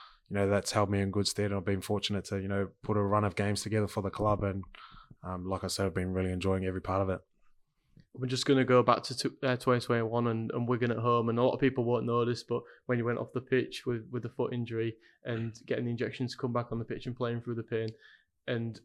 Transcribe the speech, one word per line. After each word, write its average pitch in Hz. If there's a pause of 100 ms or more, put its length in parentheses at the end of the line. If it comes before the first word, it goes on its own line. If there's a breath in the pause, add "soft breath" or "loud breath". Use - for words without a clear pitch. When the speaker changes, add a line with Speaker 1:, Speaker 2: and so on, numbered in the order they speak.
(280 loud breath)
Speaker 1:
you 101
know, 101
that's 101
held 104
me 101
in 98
good 101
stead. 104
And -
I've 95
been 98
fortunate 101
to, 98
you 95
know, 98 (120)
put 107
a 104
run 101
of 98
games 101
together 104
for 101
the 95
club. 104
And, 98 (580 loud breath)
um, 90
like 95
I 95
said, 98
I've 92
been 92
really 92
enjoying 92
every 92
part 95
of 95
it. 90 (920)
Speaker 2:
We're 127
just 123
gonna 131
go 123
back 120
to -
t-, - (120)
uh, 127
twenty 123
twenty-one 117
and, 113
and 120
Wigan 120
at 113
home, 117
and 117
a 120
lot 127
of -
people 135
won't 120
know 120
this, 120
but 113 (240 loud breath)
when 123
you 117
went 117
off 117
the 123
pitch 127
with, 117
with 120
the 120
foot 123
injury 113 (280 soft breath)
and 113 (120)
getting 123
the 120
injections 120
to -
come 120
back 117
on 113
the 113
pitch -
and 127
playing 120
through 120
the 113
pain, 113 (600 soft breath)
and 117